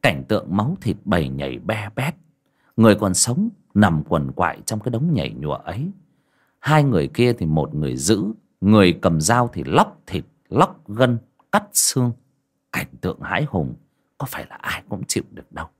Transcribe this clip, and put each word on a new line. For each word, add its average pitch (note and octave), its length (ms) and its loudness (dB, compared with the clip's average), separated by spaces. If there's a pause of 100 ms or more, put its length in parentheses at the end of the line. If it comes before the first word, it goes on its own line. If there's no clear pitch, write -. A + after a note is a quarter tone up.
Cảnh G2 220 0
tượng F#2+ 320 -2
máu C3 240 -2
thịt G2+ 240 -4
bầy E2 240 0
nhảy C2 300 -8
be G#2 380 -6
bét, C#3 180 -4 (640)
người A2 180 8
còn G#2 200 0
sống E3 340 0 (260)
nằm E2+ 340 4
quằn C#2 240 -2
quại E2+ 340 -4
trong G#2+ 140 -6
cái B2 100 -6
đống C#3 240 -2
nhảy C#2+ 160 -2
nhụa C#2 240 -6
ấy. A2 360 -8 (680)
Hai D3+ 260 4
người F2 300 2
kia B2 180 2
thì F2+ 140 -2
một D#2 280 0
người C#2+ 220 -4
giữ, F#2+ 280 0 (360)
người F#2+ 420 6
cầm E2+ 180 2
dao A#2+ 320 2
thì D#2 120 -8
lóc B2+ 420 0
thịt, - 180 -6 (240)
lóc F3+ 400 0
gân, A#2 300 2 (340)
cắt G#3 200 0
xương. B2 400 0 (600)
Cảnh - 160 -8 (120)
tượng - 200 -6
hãi A2+ 280 -2
hùng, C2+ 260 -4 (440)
có C#3+ 80 -8
phải - 240 -12
là - 60 -20
ai - 320 -10
cũng - 160 -8
chịu - 260 -4
được - 220 -20
đâu. E2 140 -10 (140)